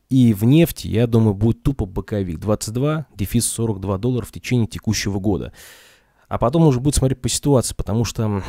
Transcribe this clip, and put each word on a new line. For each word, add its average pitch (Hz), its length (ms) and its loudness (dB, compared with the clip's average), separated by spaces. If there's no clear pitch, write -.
и 127 240 6
в 101 120 -2
нефти, 147 440 4
я 107 180 2
думаю, 113 280 4
будет 110 280 0
тупо 139 220 -2
боковик. 92 540 -6
Двадцать 104 340 -2
два 147 420 -2
дефис 110 320 -2
сорок 113 340 -4
два 95 180 -2
доллара 117 260 -2
в - 80 -16
течение 120 340 -2
текущего 101 540 -4
года. 87 320 -2
А 101 100 -6
потом 160 280 4
уже 127 140 4
будет 139 160 0
смотреть 131 260 0
по 120 60 -4
ситуации, 131 480 0
потому 110 280 -2
что, 113 200 -6
м, 104 240 -4